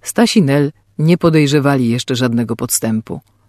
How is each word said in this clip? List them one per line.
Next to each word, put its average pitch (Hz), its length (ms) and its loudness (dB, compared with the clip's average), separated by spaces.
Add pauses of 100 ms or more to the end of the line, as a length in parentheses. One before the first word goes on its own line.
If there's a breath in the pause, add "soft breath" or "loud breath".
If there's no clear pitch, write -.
Staś - 340 0
i 214 60 4
Nel 143 300 0 (260)
nie 165 200 2
podejrzewali 143 680 2
jeszcze 120 260 -2
żadnego 120 420 -2
podstępu. 110 640 -6 (280)